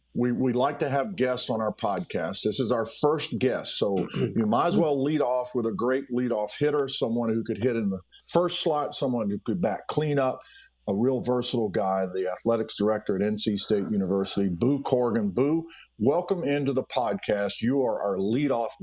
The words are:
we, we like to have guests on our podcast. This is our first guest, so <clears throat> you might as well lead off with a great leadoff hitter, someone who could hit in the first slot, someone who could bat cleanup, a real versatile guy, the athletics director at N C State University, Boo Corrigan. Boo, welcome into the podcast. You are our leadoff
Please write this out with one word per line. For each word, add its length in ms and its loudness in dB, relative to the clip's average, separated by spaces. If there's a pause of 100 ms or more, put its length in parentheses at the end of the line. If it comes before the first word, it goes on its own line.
(140)
we, 180 0
we 220 0
like 240 0
to 100 0
have 280 -2
guests 340 0
on 100 0
our 140 0
podcast. 720 -2
This 160 0
is 120 2
our 140 0
first 520 0
guest, 400 0
so 320 0
<clears throat> 40 -16
you 320 0
might 220 2
as 100 2
well 240 2
lead 180 0
off 340 0
with 120 0
a 60 0
great 380 0
leadoff 480 0
hitter, 300 0
someone 400 -2
who 160 0
could 140 -4
hit 180 2
in 140 0
the 100 -4 (280)
first 340 2
slot, 320 0
someone 340 0
who 100 -2
could 220 -2
bat 280 0
cleanup, 520 0 (460)
a 80 0
real 280 2
versatile 480 0
guy, 340 0
the 260 -2
athletics 460 0
director 400 2
at 60 2
N 160 0
C 180 0
State 340 0
University, 600 0
Boo 320 0
Corrigan. 480 2
Boo, 360 2 (320)
welcome 460 2
into 300 0
the 100 0
podcast. 800 -2
You 200 2
are 200 0
our 160 0
leadoff 540 0 (100)